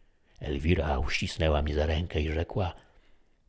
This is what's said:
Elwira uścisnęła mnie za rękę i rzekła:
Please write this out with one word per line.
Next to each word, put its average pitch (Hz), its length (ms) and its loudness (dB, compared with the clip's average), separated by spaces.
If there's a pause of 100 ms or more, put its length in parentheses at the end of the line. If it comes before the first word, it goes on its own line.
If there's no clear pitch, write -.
(400)
Elwira 73 600 0
uścisnęła 76 600 0
mnie 76 140 -2
za 76 100 2
rękę 80 360 0
i 78 100 -2
rzekła: 82 420 -2 (760)